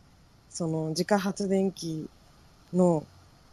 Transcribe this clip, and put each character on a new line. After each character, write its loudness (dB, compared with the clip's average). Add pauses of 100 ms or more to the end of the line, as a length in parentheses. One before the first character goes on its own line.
(500)
そ -4
の -2
自 -2
家 2
発 -2
電 2
機 -8 (640)
の、 4 (480)